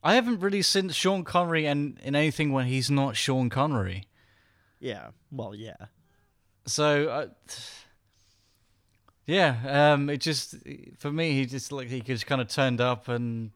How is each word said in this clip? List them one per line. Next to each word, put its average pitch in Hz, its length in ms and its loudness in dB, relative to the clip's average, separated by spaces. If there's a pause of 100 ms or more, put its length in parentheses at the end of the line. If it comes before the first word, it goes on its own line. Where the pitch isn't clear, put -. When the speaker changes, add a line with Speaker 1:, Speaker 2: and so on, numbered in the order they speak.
Speaker 1:
I 175 120 4
haven't 240 260 2
really 196 220 0
seen 190 260 2
Sean 185 360 0
Connery 165 420 2
in, 143 360 0
in 139 140 -2
anything 151 360 2
when 131 140 0
he's 127 240 0
not 139 260 2
Sean 131 340 0
Connery. 104 540 -2 (760)
Speaker 2:
Yeah, 98 280 -10 (220)
well, 110 240 -10
yeah. 107 220 -16 (880)
Speaker 1:
So, 151 420 2
uh, 135 180 -4 (2000)
yeah, 143 680 4
um, 143 160 2
it 143 140 -4
just, 151 320 -4 (440)
for 143 140 -6
me, 160 200 0
he 135 120 2
just, 127 260 -8
like, 131 180 -8
he 127 120 -6
just 117 260 -6
kinda 131 200 0
turned 127 340 0
up 123 280 0
and 117 480 -4